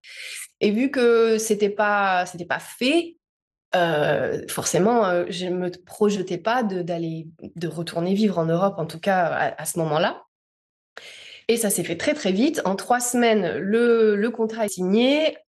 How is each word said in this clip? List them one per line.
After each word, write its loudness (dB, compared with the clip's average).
Et 2
vu 0
que 4
c'était 0
pas, 0
c'était -12
pas -4
fait, -2
euh, 0
forcément, 2
euh, 0
je -6
me -4
projetais 0
pas 0
de, -4
d'aller, -6
de -6
retourner -4
vivre 2
en 0
Europe, 2
en -4
tout -12
cas 2
à, -2
à -12
ce -4
moment-là. 0
Et 2
ça -2
s'est -2
fait -4
très, 0
très -2
vite. 0
En 0
trois 0
semaines, 2
le, 4
le 0
contrat -2
est -4
signé. 2